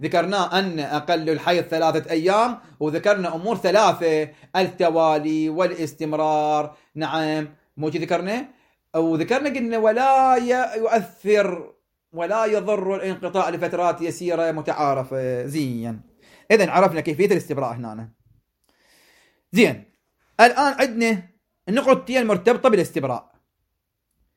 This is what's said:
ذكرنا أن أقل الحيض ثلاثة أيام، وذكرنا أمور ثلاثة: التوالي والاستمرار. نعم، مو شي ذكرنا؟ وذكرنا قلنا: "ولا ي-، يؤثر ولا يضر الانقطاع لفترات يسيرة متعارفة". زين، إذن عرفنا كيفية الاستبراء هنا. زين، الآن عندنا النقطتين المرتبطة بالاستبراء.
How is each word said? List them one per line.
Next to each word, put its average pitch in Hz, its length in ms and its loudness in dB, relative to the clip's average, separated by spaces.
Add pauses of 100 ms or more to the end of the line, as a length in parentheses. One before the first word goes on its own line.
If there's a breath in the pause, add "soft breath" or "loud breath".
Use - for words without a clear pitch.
ذكرنا 175 560 0
أن 180 220 -2
أقل 151 500 -2
الحيض 170 340 0
ثلاثة 160 460 -2
أيام، 196 480 0 (220 loud breath)
وذكرنا 165 540 -2
أمور 185 220 -4
ثلاثة: 170 720 2 (280 loud breath)
التوالي 160 920 0
والاستمرار. 156 1300 -2 (180 soft breath)
نعم، 156 540 -4 (280)
مو 151 140 -4
شي 170 80 -4
ذكرنا؟ 185 500 -4 (480 soft breath)
وذكرنا 165 540 0
قلنا: 233 280 -4
"ولا 262 580 4
ي-، 247 420 0
يؤثر 202 960 0 (380)
ولا 175 320 -2
يضر 202 500 0
الانقطاع 185 540 -2
لفترات 170 540 -2
يسيرة 165 480 -2
متعارفة". 131 960 -2
زين، 120 540 -6 (500 soft breath)
إذن 202 180 4
عرفنا 165 320 2
كيفية 160 260 0
الاستبراء 135 480 -2
هنا. 113 340 -12 (1400 soft breath)
زين، 135 320 2 (560)
الآن 247 400 6
عندنا 226 420 0 (460)
النقطتين 247 540 2
المرتبطة 220 460 2
بالاستبراء. 151 640 -2 (1040)